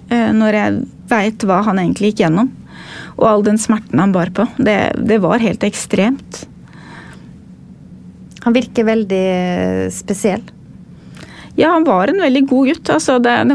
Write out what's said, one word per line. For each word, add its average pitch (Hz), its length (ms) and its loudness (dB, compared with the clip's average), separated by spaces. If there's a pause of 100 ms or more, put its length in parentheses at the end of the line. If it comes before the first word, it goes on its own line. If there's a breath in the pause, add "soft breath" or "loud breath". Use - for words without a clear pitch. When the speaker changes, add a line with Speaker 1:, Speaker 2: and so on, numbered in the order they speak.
(100)
Speaker 1:
eh, 226 240 2
når 214 240 2
jeg 202 220 -2 (260)
vet 220 400 0
hva 185 160 2
han 202 160 0
egentlig 190 320 0
gikk 208 140 0
gjennom, 185 260 2 (640 loud breath)
og - 160 0
all 208 160 2
den 214 160 2
smerten 208 400 0
han 196 100 2
bar 180 220 0
på. 226 140 0 (100)
Det, 208 160 2 (240)
det 214 240 2
var 175 180 2
helt 220 240 -2
ekstremt. 208 760 -2 (2000 loud breath)
Speaker 2:
Han 233 140 2
virker 240 320 0
veldig 196 360 0 (680)
spesiell. 202 500 -2 (1120 loud breath)
Speaker 1:
Ja, - 200 4
han 330 100 2
var 202 240 2
en 381 140 0
veldig 269 260 2
god 262 220 2
gutt. - 200 -4
Altså, 277 300 2
det, 240 140 2 (200)